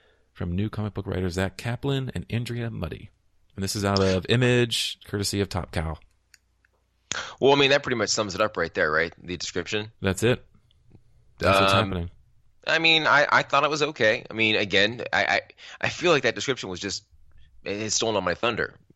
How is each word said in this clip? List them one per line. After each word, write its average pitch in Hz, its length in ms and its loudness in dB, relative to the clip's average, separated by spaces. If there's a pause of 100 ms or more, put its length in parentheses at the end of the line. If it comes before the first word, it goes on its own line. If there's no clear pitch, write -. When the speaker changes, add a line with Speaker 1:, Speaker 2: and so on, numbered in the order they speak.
(320)
Speaker 1:
from 87 220 -6
new 101 140 -2
comic 104 260 -6
book 98 120 -8
writers 92 260 -2
Zach 92 240 -4
Kaplan 131 580 -4
and 90 140 -8
Andrea 117 420 -6
Muddy. 95 400 -10 (440)
And 95 80 -8
this 95 120 -4
is 101 120 -2
out 98 140 4
of 95 280 2
Image, 123 800 2
courtesy 101 340 -4
of 92 80 -2
Top - 240 -6
Cow. 80 240 -4 (1400)
Speaker 2:
Well, 139 140 8
I - 20 8
mean, 139 140 8
that 139 120 6
pretty 123 140 -2
much 101 140 0
sums 104 240 -2
it 95 80 0
up 104 160 0
right 82 160 -2
there, 85 160 2
right? 80 320 0
The 85 160 -8
description. 107 520 -6 (120)
Speaker 1:
That's 95 200 -2
it. 117 220 0 (920)
That's 98 200 4
what's 98 140 4
Speaker 2:
Um, 95 160 2
Speaker 1:
happening. 90 220 -6 (560)
Speaker 2:
I 160 120 2
mean, 160 280 2
I, 139 240 6
I 127 120 6
thought 143 220 2
it 143 60 0
was 151 120 -2
okay. 123 480 0
I - 40 -12
mean, 110 220 2
again, 104 440 0 (100)
I, 98 140 2
I, 98 160 0 (400)
I 107 80 -2
feel 165 240 0
like 139 120 2
that 113 100 0
description 107 340 -6
was 92 120 -8
just, 101 240 -8 (600)
it, 101 160 -6
it 107 120 -6
stole 113 220 -2
all 98 60 0
my 87 140 -2
thunder. 101 400 -4 (220)